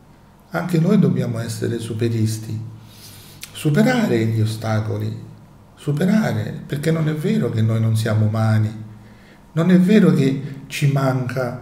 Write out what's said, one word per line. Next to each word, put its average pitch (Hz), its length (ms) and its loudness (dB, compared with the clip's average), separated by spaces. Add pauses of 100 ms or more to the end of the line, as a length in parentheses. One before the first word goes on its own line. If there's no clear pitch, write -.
(500)
Anche 175 300 -2
noi 185 180 4
dobbiamo 120 400 0
essere 117 400 -6
superisti. 113 840 -4 (920)
Superare 156 760 2
gli 113 160 0
ostacoli. 107 800 -4 (520)
Superare, 143 880 0
perché 147 240 -4
non 160 180 0
è 156 60 0
vero 151 380 0
che 110 100 0
noi 113 180 2
non 113 160 2
siamo 110 300 2
umani. 107 580 0 (680)
Non 170 180 0
è 185 100 8
vero 185 320 6
che 139 540 0
ci 139 260 -2
manca 127 720 -2